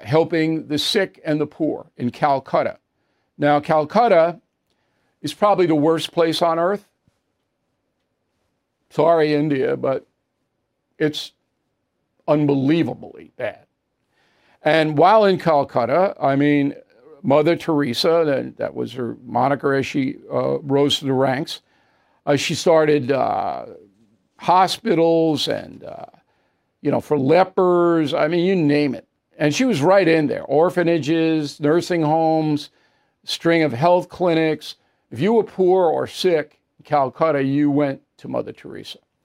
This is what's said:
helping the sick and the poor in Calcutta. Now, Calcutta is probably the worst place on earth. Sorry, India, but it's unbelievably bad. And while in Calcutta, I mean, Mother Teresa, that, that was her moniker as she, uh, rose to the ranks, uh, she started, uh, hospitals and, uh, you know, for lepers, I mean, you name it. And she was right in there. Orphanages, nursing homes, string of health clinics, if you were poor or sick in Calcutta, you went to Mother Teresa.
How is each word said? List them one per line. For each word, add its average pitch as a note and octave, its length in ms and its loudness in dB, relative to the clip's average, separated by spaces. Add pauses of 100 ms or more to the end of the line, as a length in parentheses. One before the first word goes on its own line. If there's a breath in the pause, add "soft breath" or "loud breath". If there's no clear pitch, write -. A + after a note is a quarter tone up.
helping D#3+ 640 0
the D3 120 -4
sick F#3 460 -4
and D3+ 140 -4
the D3 60 -2
poor D3 400 -6 (120)
in A#2+ 120 -4
Calcutta. C#3 720 -2 (580)
Now, D3 220 2
Calcutta E3 800 2 (840)
is D3 120 -8
probably F#3+ 320 2
the D#3+ 100 0
worst D#3 360 0
place E3 300 0
on E3 160 0
earth. F#3+ 300 -4 (2000)
Sorry, D#3 440 2
India, C#3 420 0
but C3 300 -4 (920)
it's - 360 -4 (960)
unbelievably C#3+ 1080 -2
bad. A2 300 -10 (1000)
And D#3 340 2
while G3+ 280 6
in F#3+ 120 2
Calcutta, C#3+ 800 0
I C#3 180 0
mean, C#3+ 380 2 (460)
Mother D3+ 360 2
Teresa, D#3+ 680 0
that, B2+ 320 -4
that - 160 -6
was A#2+ 200 -8
her A#2+ 320 -8
moniker C3+ 480 -2
as C3+ 120 -2
she, C3+ 300 -6 (160)
uh, C3+ 280 -4
rose C#3 400 0
to C#3+ 60 -12
the C3+ 80 -2
ranks, C3 480 -2 (640)
uh, C#3+ 120 2
she D3 180 -4
started, D3+ 560 2
uh, G2+ 540 -4 (720)
hospitals E3 1120 0
and, - 340 -10
uh, - 220 -16 (760)
you D3 80 -2
know, B2+ 120 0
for D3+ 160 -2
lepers, E3+ 960 2
I D3+ 160 0
mean, F3 160 0
you F#3+ 100 2
name D3 400 0
it. - 120 -18 (300)
And D3+ 160 0
she B3+ 120 0
was E3+ 160 0
right F#3 260 4
in D#3+ 200 2
there. - 180 -6
Orphanages, D#3+ 1120 0
nursing E3 440 0
homes, D#3 640 0 (560)
string E3 380 0
of C#3 100 -2
health F3 340 2
clinics, D#3+ 680 -4 (360)
if A2 80 -12
you G3+ 140 2
were G#3+ 100 2
poor F#3 460 2
or C3 180 -2
sick E3 520 -2 (200)
in - 40 -20
Calcutta, C#3+ 600 0
you C#3+ 280 0
went C#3 300 -2 (160)
to C3+ 100 -20
Mother B2 240 -8
Teresa. - 480 -18 (260)